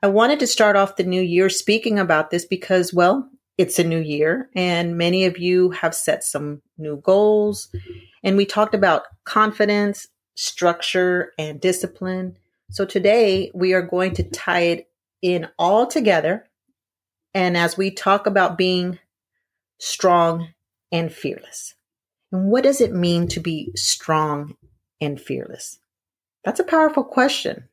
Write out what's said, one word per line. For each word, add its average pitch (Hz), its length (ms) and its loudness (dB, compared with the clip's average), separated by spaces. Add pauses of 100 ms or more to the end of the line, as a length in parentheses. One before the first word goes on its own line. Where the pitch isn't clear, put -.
I 202 60 4
wanted 233 320 4
to 247 80 0
start 208 260 4
off 196 220 2
the 190 80 -2
new 180 180 0
year 180 260 2
speaking 208 520 0
about 160 320 0
this 175 120 -2
because, 185 480 -2
well, 180 380 2 (260)
it's 180 220 0
a 175 60 4
new 165 160 -2
year, 156 560 -2
and 175 420 -2
many 180 280 2
of 180 120 -2
you 180 320 4
have - 240 -4
set - 300 -2
some 147 360 -6 (160)
new 151 200 -8
goals, 208 720 2 (560)
and 196 120 2
we 202 100 4
talked 214 280 0
about 190 300 2 (180)
confidence, 208 880 0 (260)
structure, 180 1040 -2
and 151 220 -10
discipline. 185 760 -4 (360)
So 196 120 -4
today 196 680 2
we 185 180 0
are 185 100 4
going 180 320 -2
to - 100 -2
tie - 380 -4
it 170 260 -2 (340)
in 180 240 -2 (100)
all 202 300 4
together. 202 640 0 (840)
And 180 240 0
as 170 200 0
we 190 160 -2
talk 202 340 0
about 190 320 0
being 180 400 0 (800)
strong 170 680 2 (420)
and 165 220 -2
fearless, - 600 -12 (580)
and 190 180 0
what 254 140 2
does 269 160 4
it 226 120 2
mean 175 360 0
to - 100 -6
be 165 380 -6
strong 151 800 -2 (440)
and 147 200 -4
fearless? - 580 -10 (640)
That's - 160 -4
a 359 60 0
powerful 311 400 2
question. - 680 -2